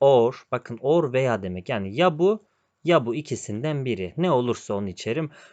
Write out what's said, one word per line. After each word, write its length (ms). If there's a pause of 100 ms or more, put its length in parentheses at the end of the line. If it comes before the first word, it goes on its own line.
or," 520
bakın 280
or 320
veya 300
demek. 260
Yani 280
ya 220
bu 260 (400)
ya 220
bu 80
ikisinden 720
biri. 320
Ne 140
olursa 440
onu 140
içerim. 420 (220)